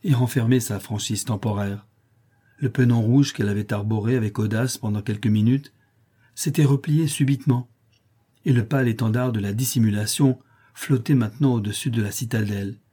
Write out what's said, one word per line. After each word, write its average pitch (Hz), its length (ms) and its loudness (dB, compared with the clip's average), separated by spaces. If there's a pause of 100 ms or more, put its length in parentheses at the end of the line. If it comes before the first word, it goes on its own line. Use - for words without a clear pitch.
et 170 100 2
renfermé 123 460 2
sa 104 220 -6
franchise 104 420 -6
temporaire. 104 640 -4 (680)
Le 139 120 -2
pennon 120 320 2
rouge 131 300 4
qu'elle 101 160 -2
avait 101 240 -2
arboré 107 460 0
avec 107 200 -2
audace 110 400 -2
pendant 104 240 -4
quelques 107 260 -4
minutes 113 460 2 (640)
s'était 151 300 2
replié 147 420 2
subitement, 135 600 0 (760)
et 147 80 0
le 120 140 2
pâle 131 240 0
étendard 117 420 0
de 110 80 -2
la 101 140 -4
dissimulation 117 880 0 (340)
flottait 135 420 0
maintenant 123 380 2
au-dessus 107 380 -4
de 113 100 0
la 101 100 -2
citadelle. 104 680 -4 (140)